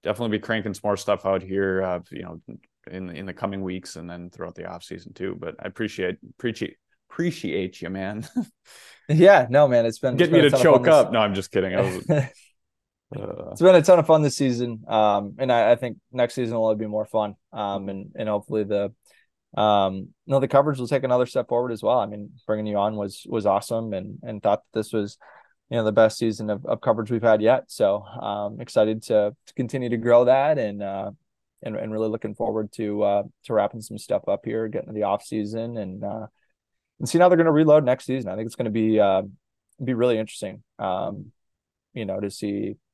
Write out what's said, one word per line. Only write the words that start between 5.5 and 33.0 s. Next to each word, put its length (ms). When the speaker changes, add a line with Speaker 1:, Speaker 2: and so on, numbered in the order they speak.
Speaker 1:
I 80
appreciate, 500
appreciate, 400
appreciate 720
you, 80
man. 440
<laughs> 760
Speaker 2:
Yeah, 400
no, 180
man, 180
it's 140
been, 180
Speaker 1:
Get 80
Speaker 2:
it's 60
been 100
Speaker 1:
me 60
Speaker 2:
a 20
Speaker 1:
to 80
Speaker 2:
ton 20
of 40
fun 100
Speaker 1:
choke 120
Speaker 2:
this 80
Speaker 1:
up. 200
No, 60
I'm 140
just 180
kidding. 240
I 60
was, 280
Speaker 2:
<laughs> 0
Speaker 1:
uh, 1400
Speaker 2:
It's 100
been 140
a 60
ton 180
of 60
fun 160
this 140
season. 520
Um, 520
and 100
I, 220
I 40
think 220
next 220
season 240
will 180
be 120
more 180
fun. 300
Um, 300
Speaker 1:
Mm-hmm. 60
Speaker 2:
and, 260
and 140
hopefully 360
the, 280
um, 500
no, 160
the 80
coverage 280
will 120
take 160
another 200
step 220
forward 240
as 100
well. 180
I 60
mean, 260
bringing 220
you 100
on 200
was, 300
was 180
awesome 480
and, 300
and 200
thought 200
that 40
this 140
was, 260
you 80
know, 80
the 80
best 240
season 320
of, 160
of 160
coverage 280
we've 120
had 200
yet. 260
So, 360
um, 560
excited 440
to, 300
to 80
continue 360
to 80
grow 280
that 320
and, 260
uh, 280
and, 140
and 160
really 160
looking 260
forward 380
to, 300